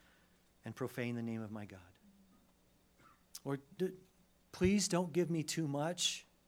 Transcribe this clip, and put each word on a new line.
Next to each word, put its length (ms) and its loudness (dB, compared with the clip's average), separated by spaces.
and 120 -6
profane 400 -2
the 60 -2
name 200 -2
of 80 -8
my 140 -8
God." 160 -16
Lord, 160 -2
d-, 140 0
please 380 4
don't 240 2
give 180 4
me 120 2
too 240 0
much 600 0